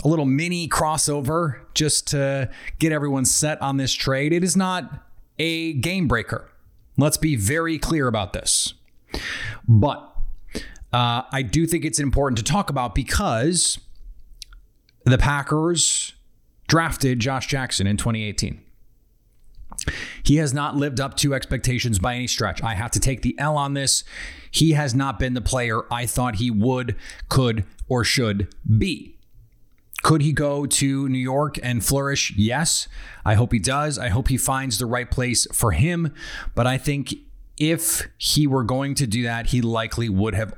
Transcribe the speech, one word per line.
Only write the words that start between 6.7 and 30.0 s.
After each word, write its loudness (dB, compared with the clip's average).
Let's 4
be 2
very 0
clear 0
about -2
this. -2
But, 4
uh, 0
I -2
do 2
think 0
it's -2
important 2
to -4
talk 0
about -2
because 0
the 6
Packers 0
drafted 2
Josh -2
Jackson 0
in 2
twenty -2
eighteen. -4
He 8
has 2
not -2
lived 0
up -4
to 2
expectations 0
by 0
any -4
stretch. -2
I -2
have -4
to 0
take 0
the 0
L 0
on -2
this. 0
He 4
has 2
not 0
been 0
the -2
player 0
I -4
thought -2
he 0
would, 0
could, 2
or 0
should 0
be. -2